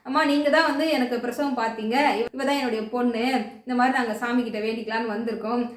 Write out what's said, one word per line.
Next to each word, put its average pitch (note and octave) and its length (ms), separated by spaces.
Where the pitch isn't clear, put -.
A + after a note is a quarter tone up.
"அம்மா, C#4+ 220
நீங்க C#4+ 240
தான் D#4 200
வந்து D4 200
எனக்கு B3 300
பிரசவம் B3+ 380
பார்த்தீங்க, A3 380
இவ C4 100
தான் C#4+ 120
என்னுடைய A3+ 340
பொண்ணு, A#3+ 360
இந்த B3 200
மாதிரி C4 220
நாங்க A#3 160
சாமி A#3+ 300
கிட்ட G#3+ 160
வேண்டிக்கலாம்னு A3 580
வந்திருக்கோம், A#3 600